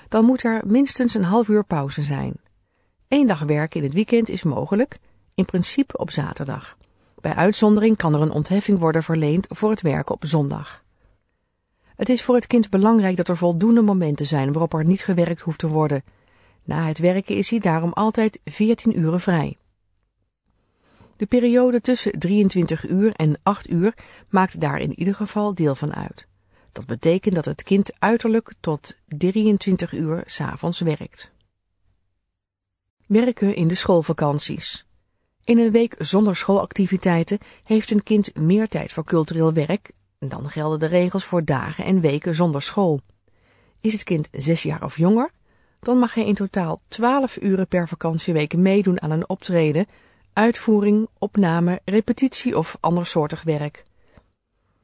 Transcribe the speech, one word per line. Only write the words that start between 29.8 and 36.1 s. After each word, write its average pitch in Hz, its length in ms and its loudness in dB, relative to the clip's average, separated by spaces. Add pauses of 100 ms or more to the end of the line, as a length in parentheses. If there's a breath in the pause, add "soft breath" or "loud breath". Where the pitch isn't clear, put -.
uur 156 340 -4
's - 140 -8
avonds 165 400 -6
werkt. - 520 -6 (1700)
Werken 220 480 2
in 165 140 2
de 175 60 0
schoolvakanties. 156 1120 -2 (580)
In 233 140 4
een 233 120 4
week 233 280 2
zonder 190 380 2